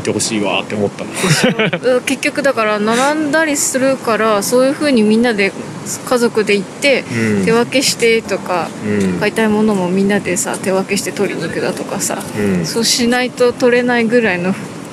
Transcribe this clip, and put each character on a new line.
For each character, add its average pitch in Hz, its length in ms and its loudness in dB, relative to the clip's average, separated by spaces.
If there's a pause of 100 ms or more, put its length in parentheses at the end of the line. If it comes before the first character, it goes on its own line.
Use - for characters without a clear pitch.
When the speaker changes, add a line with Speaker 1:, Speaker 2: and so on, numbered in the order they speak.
Speaker 1:
て 110 100 -2
ほ 104 80 -2
し 110 180 -2
い - 20 0
わ」 95 220 0
っ - 40 -6
て 107 100 -8
思 104 100 0
っ 98 60 0
た。 - 120 -10
Speaker 2:
<laughs> 202 840 0
う 254 80 4
ん。 247 40 -2
結 254 200 -2
局 285 220 -2
だ 269 100 2
か 220 100 -2
ら 214 160 0
並 247 400 2
ん 302 120 -2
だ 320 120 4
り 294 140 0
す - 220 -2
る 269 180 2
か 233 200 0
ら、 214 260 2
そ 247 180 2
う 262 60 4
い - 20 2
う 277 40 0
風 294 180 -2
に 240 100 4
み 214 140 4
ん 226 80 4
な 247 100 2
で 196 180 0 (540)
家 254 140 2
族 220 260 2
で 202 100 2
行 202 80 0
っ - 20 -12
て、 269 460 0
Speaker 1:
う 196 300 0
ん。 190 40 0
Speaker 2:
手 220 60 4
分 233 140 4
け 277 160 0
し - 140 0
て 226 260 2
と 202 160 -4
か、 185 320 -4 (180)
Speaker 1:
う 208 160 0
ん。 185 160 0
Speaker 2:
買 208 100 0
い - 20 -2
た 226 120 0
い 220 60 4
も 214 140 2
の 220 100 2
も 185 160 0
み 190 140 2
ん 196 40 2
な 202 120 2
で 175 180 -4
さ、 - 240 -4
手 196 100 -2
分 190 120 0
け 196 120 -4
し 202 60 -2
て - 100 -6
取 190 220 -2
り - 20 -8
に - 60 -6
行 165 80 -6
く - 100 -6
だ - 140 -2
と - 100 -8
か - 160 -6
さ、 - 200 -4 (180)
Speaker 1:
う 196 240 0
ん。 165 60 -2
Speaker 2:
そ 226 140 -2
う 226 40 0
し 240 220 2
な 247 160 2
い 247 80 -4
と 247 200 2
取 240 260 4
れ 247 60 2
な 247 160 2
い 233 60 2
ぐ 240 160 4
ら 202 140 2
い - 40 0
の 185 140 0 (400)